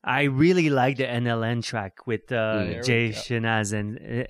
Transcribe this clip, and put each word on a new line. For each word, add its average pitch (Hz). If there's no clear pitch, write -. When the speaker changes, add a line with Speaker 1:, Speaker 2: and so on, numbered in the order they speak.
Speaker 1:
I 131
really 156
like 135
the 131
N 120
L 113
N 117
track 107
with, 110
uh, 123
Speaker 2:
Mm. 110
Speaker 3:
There -
we 120
Speaker 1:
Jay 117
Speaker 3:
go. 107
Speaker 1:
Shinaz 113
and, 104